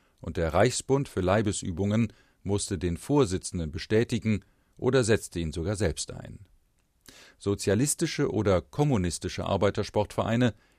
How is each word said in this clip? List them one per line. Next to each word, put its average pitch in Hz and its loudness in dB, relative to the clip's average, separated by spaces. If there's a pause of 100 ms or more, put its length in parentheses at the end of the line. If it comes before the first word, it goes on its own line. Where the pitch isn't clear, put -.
(220)
und - -6
der 80 0
Reichsbund 123 2
für - -4
Leibesübungen 98 0 (280)
musste 98 -2
den 85 -2
Vorsitzenden 92 0
bestätigen 107 0 (320)
oder 127 2
setzte 101 0
ihn 80 -2
sogar 90 -4
selbst 95 -2
ein. - -14 (960)
Sozialistische 127 0
oder 95 2
kommunistische 95 -2
Arbeitersportvereine, 104 0 (240)